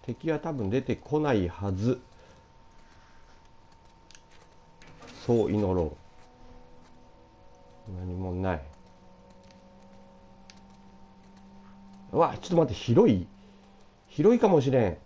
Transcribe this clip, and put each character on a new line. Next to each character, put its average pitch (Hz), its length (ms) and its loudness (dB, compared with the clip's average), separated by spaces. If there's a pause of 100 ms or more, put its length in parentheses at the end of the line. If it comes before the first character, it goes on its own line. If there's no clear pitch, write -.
敵 127 260 -8
は 151 80 -2
多 160 160 -8
分 110 160 -4
出 131 140 -2
て - 120 -4
こ 151 240 -4
な 147 140 0
い 92 160 0
は 98 220 -6
ず。 107 280 -2 (3250)
そ 117 220 2
う - 40 -2
祈 104 80 0
ろ 92 380 -2 (1900)
う。 - 100 -14
何 90 140 -8
も 92 180 -6
な 92 220 -2
い。 76 80 -6 (3500)
う - 80 0
わ、 - 200 2
ち - 60 -16
ょ - 20 -12
っ - 40 -12
と 170 60 4
待 151 140 2
っ 95 40 -6
て、 - 40 -14
広 151 320 4
い？ 90 140 0 (800)
広 214 300 4
い - 20 0
か 226 100 2
も 160 120 4
し 131 80 0
れ 127 180 4
ん。 82 180 -4